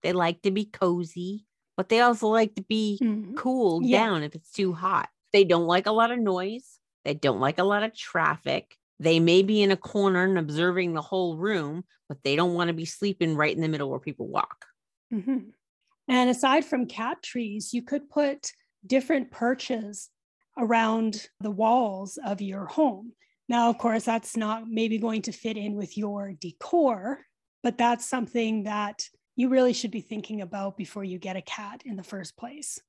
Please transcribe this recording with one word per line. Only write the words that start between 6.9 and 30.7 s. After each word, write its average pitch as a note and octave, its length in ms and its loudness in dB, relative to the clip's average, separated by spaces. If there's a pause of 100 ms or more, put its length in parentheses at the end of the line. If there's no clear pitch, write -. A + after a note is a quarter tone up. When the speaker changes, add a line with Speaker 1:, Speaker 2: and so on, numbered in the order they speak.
Speaker 1:
They D3 100 -2
don't C3+ 240 0
like C#3 200 0
a F3+ 60 2
lot G3+ 200 2
of A3 100 -6
traffic. D3+ 800 -2 (220)
They E3 220 4
may E3+ 240 8
be G#3+ 180 2
in G3 80 4
a F#3+ 60 4
corner F#3+ 480 2
and F#3+ 140 2
observing E3+ 540 0
the D#3 100 -4
whole F3 340 -2
room, E3+ 480 -4 (240)
but C#3 160 -10
they C#3 100 2
don't F3 200 2
wanna E3+ 180 0
be E3 120 -6
sleeping E3+ 520 0
right D3+ 180 2
in D#3+ 80 -2
the D#3 60 0
middle C#3+ 220 -2
where C3+ 100 -6
people C3+ 260 -10
walk. - 380 -4 (500)
Speaker 2:
Mm-hmm. A3 360 -4 (580)
And B3+ 220 4
aside C4+ 340 2
from B3 220 -2
cat B3+ 360 -8
trees, G#3+ 500 -8
you A#3+ 100 -2
could C#4+ 280 -6
put C#4+ 400 -2 (360)
different C4 440 2
perches A#3 800 -4 (500)
around A3+ 680 0 (120)
the G#3 100 -4
walls G#3 720 0
of G3+ 160 -4
your G3 260 -8
home. A#3 460 0 (360)
Now, A#3+ 220 4
of A#3 80 0
course, A3+ 260 0
that's A3+ 320 -2
not A3 320 -4
maybe A3 300 0
going A3 240 -2
to A#3 100 -6
fit A3 240 -8
in G#3 180 -6
with G3+ 220 -8
your G3+ 360 -6
decor, A3+ 880 -2 (420)
but A#3+ 160 -2
that's A#3+ 300 2
something A3+ 560 -2
that G#3 400 -6 (320)
you B3+ 120 2
really B3+ 240 4
should A#3+ 200 -4
be A3 80 -6
thinking G#3+ 400 -8
about G3 360 -8